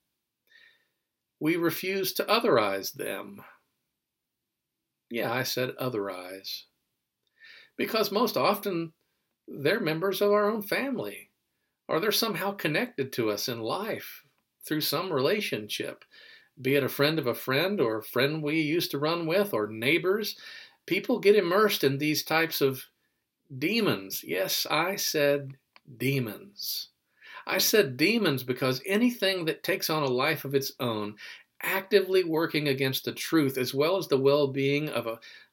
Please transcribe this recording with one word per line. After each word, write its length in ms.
we 160
refuse 560
to 120
otherize 680
them. 500
Yeah, 220
I 100
said 380
otherize. 800
Because 360
most 240
often, 560
they're 320
members 400
of 100
our 180
own 140
family, 680
or 100
they're 140
somehow 400
connected 640
to 160
us 180
in 100
life 640
through 180
some 300
relationship, 920
be 160
it 80
a 40
friend 300
of 80
a 80
friend 460
or 180
a 60
friend 400
we 160
used 320
to 60
run 280
with 280
or 120
neighbors. 720
People 320
get 160
immersed 480
in 160
these 240
types 380
of 240
demons. 640
Yes, 480
I 260
said 600
demons. 920
I 100
said 400
demons 460
because 420
anything 600
that 160
takes 260
on 140
a 80
life 340
of 100
its 240
own, 360
actively 600
working 460
against 380
the 60
truth 440
as 160
well 240
as 120
the 100
well-being 720
of 160
a, 120